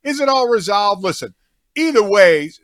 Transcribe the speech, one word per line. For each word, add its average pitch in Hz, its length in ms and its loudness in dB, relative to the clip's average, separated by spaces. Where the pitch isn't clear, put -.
is 285 160 -6
it 277 80 0
all 262 200 0
resolved? 202 540 -2
Listen, 147 320 -8
either 294 300 0
way 175 480 2